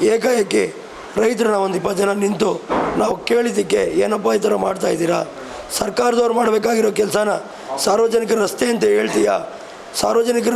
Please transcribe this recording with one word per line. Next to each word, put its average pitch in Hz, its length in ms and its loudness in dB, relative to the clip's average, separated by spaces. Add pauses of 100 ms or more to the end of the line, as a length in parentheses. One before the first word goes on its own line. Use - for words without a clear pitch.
ಏಕಾಏಕಿ 214 720 2 (420)
ರೈತರನ್ನ 220 380 2
ಒಂದು 190 200 0
ಇಪ್ಪತ್ತು 185 280 -2
ಜನ 202 80 2
ನಿಂತು 202 500 0 (360)
ನಾವು 208 200 0
ಕೇಳಿದ್ದಕ್ಕೆ, 214 600 0
"ಏನಪ್ಪ 196 580 0
ಈ 208 40 0
ಥರ 208 160 0
ಮಾಡ್ತಾ 190 320 -2
ಇದ್ದೀರಾ? 170 360 0 (480)
ಸರ್ಕಾರದವ್ರು 233 600 2
ಮಾಡಬೇಕಾಗಿರೋ 220 580 2
ಕೆಲಸನ 208 500 0 (380)
ಸಾರ್ವಜನಿಕರ 226 560 2
ರಸ್ತೆ 220 300 0
ಅಂತ 233 180 0
ಹೇಳ್ತೀಯಾ? 104 760 2 (380)
ಸಾರ್ವಜನಿಕರ 233 600 2